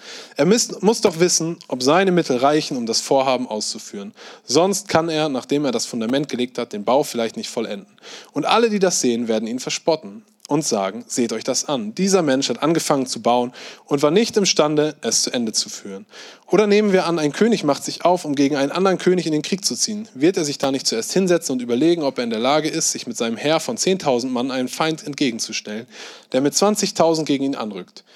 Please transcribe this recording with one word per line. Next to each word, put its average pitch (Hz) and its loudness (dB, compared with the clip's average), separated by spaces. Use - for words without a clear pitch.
Er 147 2
misst-, 214 2
muss 214 4
doch 165 2
wissen, 170 0
ob 127 -6
seine 180 4
Mittel 156 2
reichen, 147 2
um 117 -4
das 110 -2
Vorhaben 131 0
auszuführen. 107 -8
Sonst 180 2
kann 165 2
er, 156 0
nachdem 143 -2
er 127 0
das 113 -2
Fundament 123 -2
gelegt 123 -4
hat, 120 -6
den 104 -8
Bau 127 2
vielleicht 113 -4
nicht 110 -10
vollenden. 104 -8
Und - -4
alle, 226 2
die 208 0
das 180 2
sehen, 117 0
werden 110 0
ihn 120 -6
verspotten." 120 -4
Und 147 0
sagen, 104 -2
"Seht 117 -2
euch 110 -6
das 127 -2
an. 117 -4
Dieser 190 2
Mensch 135 2
hat 117 -4
angefangen 151 2
zu - -8
bauen 123 2
und 143 -2
war 147 6
nicht 220 2
imstande, 151 2
es - -2
zu - -4
Ende 117 -2
zu - -2
führen." 101 -14
Oder 208 4
nehmen 202 4
wir 180 4
an, 170 0
ein 147 0
König 208 2
macht 143 0
sich - -6
auf, 175 4
um 147 -4
gegen 139 2
einen 139 0
anderen 185 2
König 180 2
in 160 -2
den 151 0
Krieg - -4
zu 127 -2
ziehen. 107 -4
Wird 156 2
er 175 0
sich 143 -4
da 139 0
nicht 135 -2
zuerst - -4
hinsetzen 175 2
und 123 -4
überlegen, 151 2
ob 135 -2
er 123 0
in 117 -4
der 110 -2
Lage 143 2
ist, 160 -2
sich - -8
mit 117 -8
seinem 117 -2
Heer 151 2
von 120 -6
zehntausend 131 0
Mann 123 -2
einem 127 -4
Feind 156 -4
entgegenzustellen, 113 -6
der 131 2
mit 139 2
zwanzigtausend 170 2
gegen 135 0
ihn 139 -2
anrückt? 104 -10